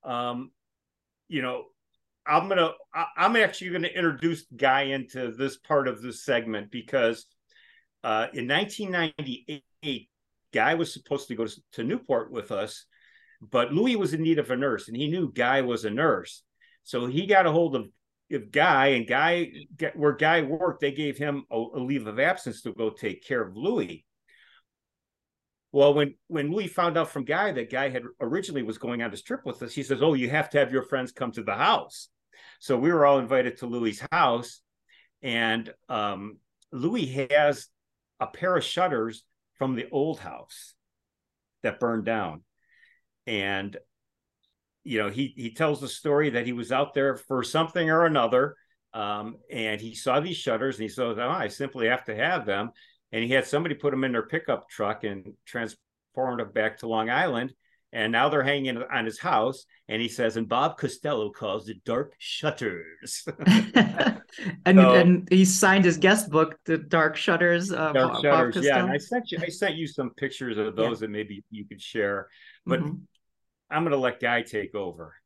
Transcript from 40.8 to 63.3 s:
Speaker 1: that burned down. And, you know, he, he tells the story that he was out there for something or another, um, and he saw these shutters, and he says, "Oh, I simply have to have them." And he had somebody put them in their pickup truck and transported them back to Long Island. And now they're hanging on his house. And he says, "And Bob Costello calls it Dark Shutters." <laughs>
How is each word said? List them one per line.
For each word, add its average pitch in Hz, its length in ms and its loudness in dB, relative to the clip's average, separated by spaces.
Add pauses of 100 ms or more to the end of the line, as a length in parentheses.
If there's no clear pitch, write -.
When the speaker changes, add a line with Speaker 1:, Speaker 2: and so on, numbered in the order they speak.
Speaker 1:
that - 160 -4
burned 113 260 -2
down. 95 380 -4 (840)
And, 101 520 -4 (1080)
you 123 140 -4
know, 104 120 0
he, 120 280 -6
he 117 160 -10
tells 151 260 0
the 135 80 -10
story 147 440 0
that 120 140 -2
he 123 80 -4
was 120 180 -6
out 139 220 0
there 135 220 0
for 127 280 -4
something 160 460 0
or 160 160 4
another, 135 520 2 (360)
um, 107 440 -6 (120)
and 107 300 -4
he 113 160 -14
saw 135 240 0
these 165 160 -6
shutters, 131 400 -2
and 110 80 -8
he 107 60 -6
says, 117 280 -4
"Oh, 120 120 -4
I 156 180 -4
simply 131 400 -4
have 123 180 0
to 110 100 -8
have 143 300 -2
them." 104 260 -2 (420)
And 113 120 -2
he 120 60 -2
had 131 140 2
somebody 151 300 -2
put 143 160 -2
them 131 140 -2
in 127 80 -2
their 113 120 -2
pickup - 440 -4
truck 107 340 -4
and 101 300 -10 (120)
transported 120 1000 -6
them 101 80 -18
back 107 240 0
to 120 100 -12
Long 110 220 -2
Island. 131 440 0 (380)
And 110 220 -2
now 127 160 4
they're 143 120 2
hanging 131 400 -2
on 127 220 -4
his 110 160 -6
house. 135 460 0 (240)
And 110 120 -2
he 120 60 -2
says, 113 300 -2
"And 113 100 -4
Bob 127 300 0
Costello 127 520 -4
calls 101 380 -6
it 98 160 -14
Dark 135 360 -4
Shutters." 87 1080 -8
<laughs> 160 180 -12